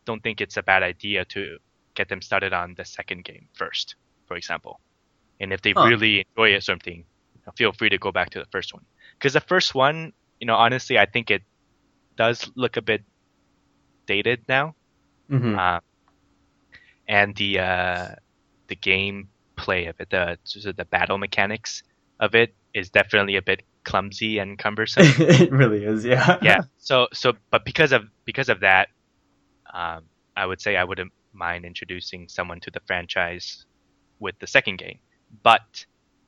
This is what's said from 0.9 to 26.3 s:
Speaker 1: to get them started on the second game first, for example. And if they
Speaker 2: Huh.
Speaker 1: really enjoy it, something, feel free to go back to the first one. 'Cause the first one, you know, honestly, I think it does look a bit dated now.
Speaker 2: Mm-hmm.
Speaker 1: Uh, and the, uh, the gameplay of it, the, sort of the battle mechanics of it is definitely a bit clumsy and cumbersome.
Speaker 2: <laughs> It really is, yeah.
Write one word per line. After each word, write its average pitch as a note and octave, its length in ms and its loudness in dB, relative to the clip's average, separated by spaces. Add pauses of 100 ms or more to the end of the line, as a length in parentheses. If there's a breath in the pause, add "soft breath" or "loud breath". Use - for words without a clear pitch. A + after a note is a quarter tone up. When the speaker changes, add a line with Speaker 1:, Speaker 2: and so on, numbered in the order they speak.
Speaker 1:
to G2 320 -10 (380)
get G2 140 -4
them F#2 120 -8
started F#2+ 320 -2
on F2 220 -6
the F#2 100 -14
second F2+ 400 -12
game - 280 -20
first, - 420 -10 (320)
for F2 100 -10
example. - 420 -10 (600)
And G2 140 -6
if F#2 80 -6
they A2 100 2
Speaker 2:
Huh. A#2 140 4
Speaker 1:
really G#2+ 400 4 (100)
enjoy A2+ 200 4
it, G2 80 -2
something, F2 420 -6 (500)
feel A2 160 2
free A2 180 -2
to F#2+ 80 0
go G2 140 -4
back F2+ 200 -2
to - 80 -12
the - 120 -12
first - 220 -8
one. - 100 -20 (360 soft breath)
'Cause C3+ 140 0
the D3+ 80 2
first - 340 0
one, D#3 360 0 (280)
you A#2+ 80 -8
know, A2+ 100 2
honestly, A#2+ 420 2
I G2+ 60 6
think A#2 260 -4
it G2 120 0 (720)
does A#2 400 0
look B2 200 -4
a A#2 60 -2
bit G#2+ 220 -2 (1040)
dated A2+ 400 -2
now. C#3 260 0 (560)
Speaker 2:
Mm-hmm. B2 300 0
Speaker 1:
Uh, F2+ 200 2 (1300 soft breath)
and G2+ 280 2
the, G2+ 240 0
uh, F2+ 560 -2 (520)
the G2 80 -10
gameplay G2 1120 -4
of - 100 -14
it, - 100 -12
the, F2 340 -2
sort G#2 220 -16
of F#2+ 100 -8
the F2+ 100 -8
battle F#2+ 320 0
mechanics G2+ 640 -4 (360)
of G#2+ 160 0
it A#2 180 4 (200)
is F#2 160 -6
definitely G2+ 460 -2
a F#2+ 60 0
bit F#2+ 220 -4 (200)
clumsy G#2 560 -4
and G2+ 200 -8
cumbersome. G#2+ 460 2
Speaker 2:
<laughs> C3+ 140 6
It E3 320 6
really A2 340 4
is, A2 200 -2
yeah. C3 360 4